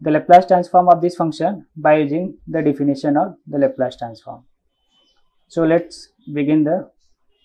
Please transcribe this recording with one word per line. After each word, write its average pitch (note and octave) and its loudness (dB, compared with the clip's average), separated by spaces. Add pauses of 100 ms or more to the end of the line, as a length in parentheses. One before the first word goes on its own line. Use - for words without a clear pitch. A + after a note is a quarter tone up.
the D3+ -2
Laplace F3 6
transform F3+ 2
of E3 4
this F3 -2
function E3 -4 (120)
by D3+ 2
using D3+ -4
the D#3+ -4
definition C#3+ -2
of E3+ -2 (120)
the D3 -8
Laplace C3 -2
transform. A#2+ -16 (1040)
So E3 -4
let's E3 -2 (240)
begin D3+ 0
the E3+ -4 (540)